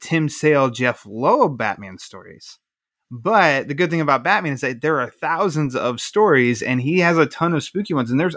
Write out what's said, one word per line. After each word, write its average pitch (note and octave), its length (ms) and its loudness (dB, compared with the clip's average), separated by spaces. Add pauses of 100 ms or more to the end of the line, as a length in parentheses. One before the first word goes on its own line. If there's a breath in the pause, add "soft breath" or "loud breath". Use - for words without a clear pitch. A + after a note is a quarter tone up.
Tim D#3+ 280 -2
Sale, C#3+ 420 2
Jeff B2 340 -4
Loeb D3 520 0
Batman G2 400 -6
stories. - 600 -20 (540)
But D3 560 2
the C#3+ 60 -4
good E3 160 0
thing E3 120 0
about C3+ 220 2
Batman F3 300 0
is A#2+ 80 -8
that B2+ 200 -4
there D3+ 200 0
are A#2 80 -4
thousands D#3 680 -2
of A#2+ 240 -2
stories, C3 600 2
and B2+ 200 -2
he E3 180 0
has E3+ 180 4
a D#3 80 6
ton E3 280 -2
of D3 100 -2
spooky G3+ 300 -6
ones. B2 180 -2
And C3 80 2
there's, F3 180 0